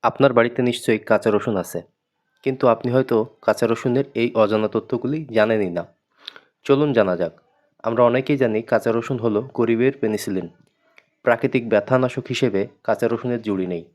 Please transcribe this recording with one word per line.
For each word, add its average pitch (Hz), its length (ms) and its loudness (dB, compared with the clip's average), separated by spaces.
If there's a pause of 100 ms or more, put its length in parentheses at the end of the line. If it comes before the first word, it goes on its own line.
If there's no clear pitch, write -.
আপনার 127 280 2
বাড়িতে 117 300 2
নিশ্চয়ই 117 440 0
কাঁচা 110 240 2
রসুন 107 260 0
আছে, 90 240 -6 (640)
কিন্তু 131 240 -2
আপনি 117 220 2
হয়তো 131 260 2 (260)
কাঁচা 110 240 0
রসুনের 123 480 0
এই 117 200 0
অজানা 107 340 2
তথ্যগুলি 120 500 -4 (120)
জানেনই 107 420 0
না। 85 120 -6 (800)
চলুন 143 280 2
জানা 98 240 2
যাক। 85 160 -4 (520)
আমরা 117 200 0
অনেকেই 131 340 2
জানি 113 240 0
কাঁচা 117 300 0
রসুন 117 260 -2
হলো 107 220 0 (140)
গরিবের 120 440 0
পেনিসিলিন। 104 480 -4 (760)
প্রাকৃতিক 120 460 0
ব্যথানাশক 123 600 0
হিসেবে 113 320 0 (240)
কাঁচা 113 240 -2
রসুনের 117 340 -4
জুড়ি 95 240 -4
নেই। 85 180 -8 (100)